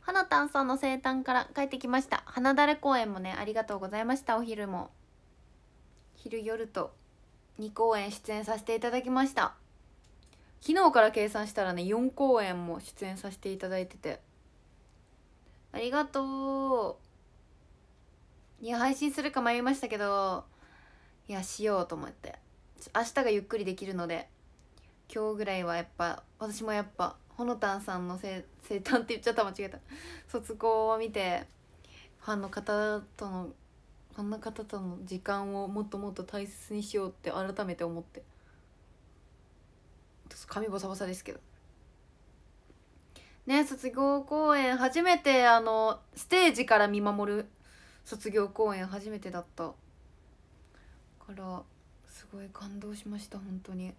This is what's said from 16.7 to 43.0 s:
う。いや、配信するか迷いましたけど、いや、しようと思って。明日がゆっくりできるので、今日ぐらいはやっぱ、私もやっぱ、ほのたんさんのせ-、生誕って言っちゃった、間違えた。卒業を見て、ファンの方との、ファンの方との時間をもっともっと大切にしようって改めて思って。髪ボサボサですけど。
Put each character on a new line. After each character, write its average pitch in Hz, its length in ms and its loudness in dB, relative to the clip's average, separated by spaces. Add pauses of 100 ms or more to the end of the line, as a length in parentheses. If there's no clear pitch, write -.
う。 226 40 -12
い 233 40 -6
や、 240 100 0
配 269 160 4
信 294 160 0
す 294 100 -4
る 294 100 -2
か 262 100 0
迷 233 160 4
い 240 40 0
ま 262 140 2
し 269 60 -8
た 233 80 -6
け 214 80 -4
ど、 196 480 0 (840)
い 208 60 -8
や、 190 100 -6
し 208 220 -6
よ 196 160 2
う 175 60 -4
と 170 60 -8
思 151 140 -8
っ - 40 -14
て。 - 280 -16 (560)
明 226 80 2
日 233 100 -8
が 254 160 2
ゆ 208 120 2
っ - 20 -14
く 220 140 -6
り 202 80 -4
で 185 100 -4
き 196 100 -10
る 190 80 -6
の 175 140 -4
で、 165 220 -6 (840)
今 214 200 -2
日 208 40 -4
ぐ 208 80 -4
ら 190 120 -2
い 180 80 -2
は 170 100 -2
や 170 80 -2
っ - 40 -10 (100)
ぱ、 - 260 -2 (160)
私 214 240 -8
も 214 80 -2
や 208 100 0
っ 202 60 -6 (100)
ぱ、 - 200 -2 (100)
ほ - 180 -8
の 240 120 0
た 202 180 0
ん 202 60 -8
さ 190 160 -6
ん 180 100 -4
の 180 100 -6
せ-、 190 280 -8 (220)
生 202 100 -4
誕 233 220 2
っ - 20 -
て 233 120 -6
言 214 60 -4
っ - 20 -12
ち - 60 0
ゃ 233 40 4
っ - 40 -2
た、 226 80 4
間 196 80 0
違 - 80 -12
え 196 100 -8
た。 - 80 -14 (520)
卒 220 300 -6
業 220 300 4
を 220 80 2
見 220 140 -4
て、 185 340 -2 (760)
フ 220 100 -6
ァ 208 60 0
ン 196 40 -2
の 196 80 -8
方 208 520 -2 (140)
と 202 140 -8
の、 180 200 -6 (680)
フ 208 60 -8
ァ - 20 -4
ン 202 80 -4
の 220 80 -6
方 220 240 -10
と 208 180 -8
の 180 220 -8
時 185 160 -8
間 202 340 -2
を 196 140 -4
も 202 140 -4
っ 208 80 -6
と 202 100 -6
も 202 120 -6
っ - 20 -14
と 196 100 -10
大 202 240 -8
切 - 260 -12
に 208 80 -4
し 208 160 -4
よ 196 100 0
う - 20 -6
っ - 20 -10
て - 180 -10
改 190 360 -4
め 175 100 -6
て 170 80 -6
思 170 160 -6
っ 170 40 -12
て。 - 200 -18 (2250)
髪 214 220 -4
ボ 196 100 -4
サ 196 80 -6
ボ 190 80 -6
サ 196 100 -6
で 185 80 -6
す 185 100 -10
け - 100 -12
ど。 - 60 -14 (2000)